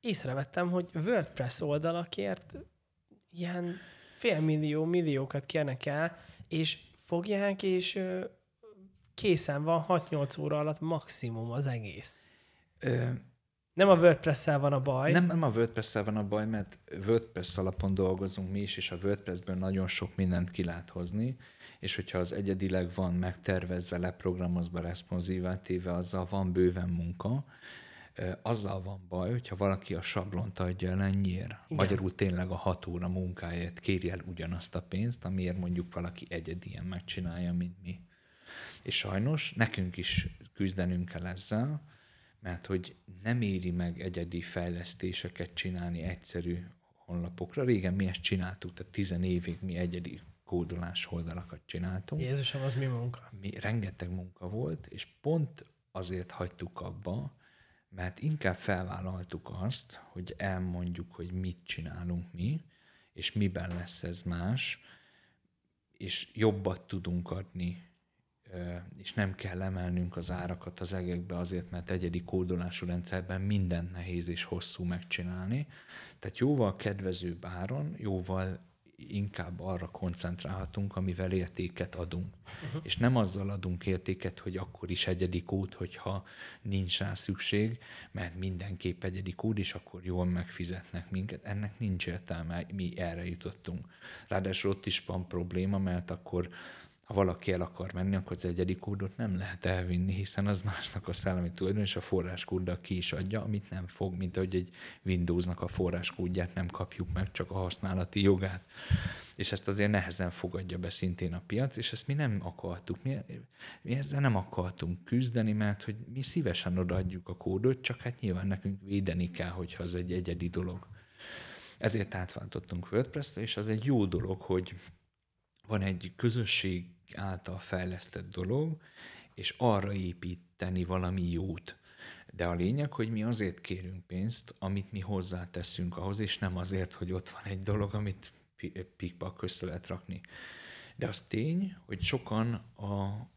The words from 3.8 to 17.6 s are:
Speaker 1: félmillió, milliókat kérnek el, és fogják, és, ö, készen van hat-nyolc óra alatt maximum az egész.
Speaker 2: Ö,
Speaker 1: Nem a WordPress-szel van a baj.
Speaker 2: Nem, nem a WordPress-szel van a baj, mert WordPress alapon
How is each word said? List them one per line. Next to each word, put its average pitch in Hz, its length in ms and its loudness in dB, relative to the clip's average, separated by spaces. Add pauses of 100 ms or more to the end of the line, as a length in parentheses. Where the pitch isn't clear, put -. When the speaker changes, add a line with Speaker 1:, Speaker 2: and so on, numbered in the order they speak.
Speaker 1:
félmillió, 156 680 4
milliókat 147 640 2
kérnek 143 400 0
el, 156 300 0 (320)
és 160 300 0 (160)
fogják, 196 680 0
és, 185 320 2
ö, 185 300 0 (920)
készen 151 480 4
van 165 180 6
hat-nyolc 156 560 2
óra 147 220 2
alatt 151 220 0
maximum 120 720 -2
az 135 160 0
egész. 110 520 -4 (600)
Speaker 2:
Ö, 123 320 4 (640)
Speaker 1:
Nem 196 140 10
a 185 80 12
WordPress-szel 160 640 8
van 139 140 6
a 139 80 4
baj. 135 320 4
Speaker 2:
Nem, 175 140 8
nem 170 160 4
a 135 60 6
WordPress-szel 113 560 2
van 107 120 2
a 104 120 0
baj, 107 180 2
mert 107 320 -2 (280)
WordPress 113 520 4
alapon 95 360 2